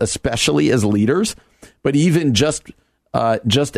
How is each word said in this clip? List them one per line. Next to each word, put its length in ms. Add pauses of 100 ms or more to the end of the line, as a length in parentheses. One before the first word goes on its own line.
especially 720
as 120
leaders, 520 (480)
but 100
even 400
just, 380 (420)
uh, 320
just 320